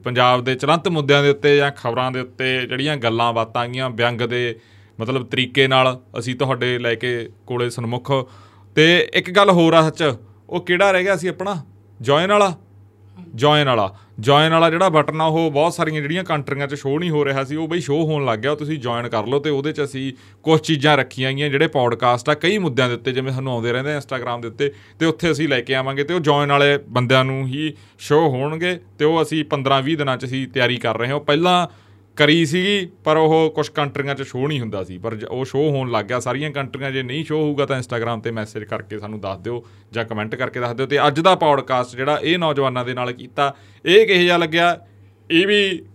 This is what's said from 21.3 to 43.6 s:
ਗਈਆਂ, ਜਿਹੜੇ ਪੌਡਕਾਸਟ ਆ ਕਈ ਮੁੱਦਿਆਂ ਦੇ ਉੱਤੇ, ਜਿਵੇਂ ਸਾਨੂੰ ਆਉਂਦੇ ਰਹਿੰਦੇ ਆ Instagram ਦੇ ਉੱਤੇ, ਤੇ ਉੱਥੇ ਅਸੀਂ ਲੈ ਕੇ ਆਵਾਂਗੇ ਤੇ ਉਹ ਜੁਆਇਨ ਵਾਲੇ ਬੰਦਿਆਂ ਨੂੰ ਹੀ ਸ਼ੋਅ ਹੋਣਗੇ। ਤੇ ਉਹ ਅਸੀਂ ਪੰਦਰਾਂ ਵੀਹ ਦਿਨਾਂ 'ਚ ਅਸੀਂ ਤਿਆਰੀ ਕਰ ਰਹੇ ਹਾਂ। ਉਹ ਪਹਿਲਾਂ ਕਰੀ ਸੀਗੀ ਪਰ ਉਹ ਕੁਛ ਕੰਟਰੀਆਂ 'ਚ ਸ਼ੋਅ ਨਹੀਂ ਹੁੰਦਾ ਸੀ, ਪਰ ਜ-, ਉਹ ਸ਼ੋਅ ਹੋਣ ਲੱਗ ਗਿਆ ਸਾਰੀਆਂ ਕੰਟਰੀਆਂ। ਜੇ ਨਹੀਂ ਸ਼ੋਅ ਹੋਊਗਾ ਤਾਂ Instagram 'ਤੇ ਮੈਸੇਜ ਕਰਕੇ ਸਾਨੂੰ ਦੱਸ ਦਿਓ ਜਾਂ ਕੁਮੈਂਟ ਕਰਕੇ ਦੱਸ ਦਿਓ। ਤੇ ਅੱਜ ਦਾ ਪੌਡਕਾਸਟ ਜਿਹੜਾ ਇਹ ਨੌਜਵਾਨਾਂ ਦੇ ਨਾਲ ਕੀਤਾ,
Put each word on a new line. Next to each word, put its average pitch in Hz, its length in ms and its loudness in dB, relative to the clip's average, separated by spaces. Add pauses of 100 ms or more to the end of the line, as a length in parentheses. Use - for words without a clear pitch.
ਗਈਆਂ, 143 160 -4
ਜਿਹੜੇ 139 180 2
ਪੌਡਕਾਸਟ 123 640 0
ਆ 151 40 4
ਕਈ 175 240 0
ਮੁੱਦਿਆਂ 131 300 0
ਦੇ 123 60 -4
ਉੱਤੇ, 120 180 -6
ਜਿਵੇਂ 127 220 -4
ਸਾਨੂੰ 131 200 -6
ਆਉਂਦੇ 117 180 -2
ਰਹਿੰਦੇ 135 220 -2
ਆ 147 40 -4
Instagram 123 440 -8
ਦੇ 117 60 -8
ਉੱਤੇ, 135 260 -4 (260)
ਤੇ 160 60 0
ਉੱਥੇ 160 260 0
ਅਸੀਂ 151 160 -2
ਲੈ 131 140 0
ਕੇ 131 140 -4
ਆਵਾਂਗੇ 135 280 -2
ਤੇ 151 100 -6
ਉਹ 180 60 0
ਜੁਆਇਨ 143 300 2
ਵਾਲੇ 143 300 4 (100)
ਬੰਦਿਆਂ 127 360 2
ਨੂੰ 135 220 -6
ਹੀ 147 260 -6 (260)
ਸ਼ੋਅ 156 300 2
ਹੋਣਗੇ। 160 500 -4 (200)
ਤੇ 147 60 2
ਉਹ 160 160 4
ਅਸੀਂ 151 240 -2
ਪੰਦਰਾਂ 139 360 0
ਵੀਹ 151 160 -2
ਦਿਨਾਂ 139 200 -2
'ਚ 135 80 -10
ਅਸੀਂ 131 220 -6
ਤਿਆਰੀ 123 300 0
ਕਰ 113 200 -2
ਰਹੇ 117 100 -2
ਹਾਂ। 135 80 -2
ਉਹ 147 60 -4
ਪਹਿਲਾਂ 170 460 2 (480)
ਕਰੀ 156 300 4
ਸੀਗੀ 185 440 -2 (140)
ਪਰ 156 140 2
ਉਹ 160 380 4
ਕੁਛ 151 140 -2
ਕੰਟਰੀਆਂ 139 460 -4
'ਚ 131 60 -8
ਸ਼ੋਅ 127 260 -6
ਨਹੀਂ 151 120 -4
ਹੁੰਦਾ 101 240 -6
ਸੀ, 90 140 -14
ਪਰ 110 180 -8
ਜ-, 107 100 -12
ਉਹ 127 200 -6
ਸ਼ੋਅ 147 240 0
ਹੋਣ 131 220 -2
ਲੱਗ 107 140 0
ਗਿਆ 123 140 -4
ਸਾਰੀਆਂ 135 320 -6
ਕੰਟਰੀਆਂ। 135 400 -8
ਜੇ 131 120 -4
ਨਹੀਂ 139 220 -8
ਸ਼ੋਅ 156 160 -2
ਹੋਊਗਾ 143 240 0
ਤਾਂ 131 140 -2
Instagram 117 400 -4
'ਤੇ 117 120 -6
ਮੈਸੇਜ 110 320 -8
ਕਰਕੇ 104 360 -10
ਸਾਨੂੰ 104 220 -10
ਦੱਸ 95 180 -8
ਦਿਓ 117 260 -8 (260)
ਜਾਂ 113 140 -4
ਕੁਮੈਂਟ 107 300 -6
ਕਰਕੇ 123 240 -6
ਦੱਸ 120 160 -4
ਦਿਓ। 131 100 -2
ਤੇ 135 220 2
ਅੱਜ 143 120 0
ਦਾ 180 160 4
ਪੌਡਕਾਸਟ 131 600 0
ਜਿਹੜਾ 135 280 -2
ਇਹ 165 140 0
ਨੌਜਵਾਨਾਂ 135 480 -2
ਦੇ 127 80 -6
ਨਾਲ 123 180 -6
ਕੀਤਾ, 127 440 -4 (300)